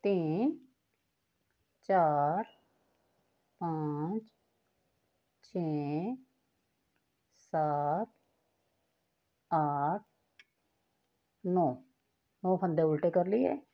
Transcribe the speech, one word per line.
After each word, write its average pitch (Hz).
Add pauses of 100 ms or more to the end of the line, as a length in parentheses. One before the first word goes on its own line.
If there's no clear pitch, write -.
तीन, 196 (1300)
चार, 160 (1160)
पाँच, 156 (1200)
छः, 156 (1400)
सात, 151 (1400)
आठ, 151 (1400)
नौ, 180 (760)
नौ 185
फंदे 165
उल्टे 156
कर 180
लिए। 254 (180)